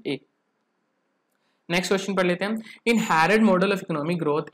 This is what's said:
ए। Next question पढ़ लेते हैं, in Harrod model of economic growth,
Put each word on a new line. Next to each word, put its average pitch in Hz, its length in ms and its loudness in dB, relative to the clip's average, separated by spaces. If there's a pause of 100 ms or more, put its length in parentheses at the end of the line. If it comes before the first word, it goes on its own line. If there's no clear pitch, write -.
ए। 143 120 -6 (1500)
Next 180 220 -2
question 196 240 -2
पढ़ 185 120 2
लेते 175 180 -2
हैं, 220 120 -4 (320)
in 233 140 2
Harrod 180 460 2
model 190 260 2
of 190 100 -8
economic 165 380 -4
growth, 151 320 -2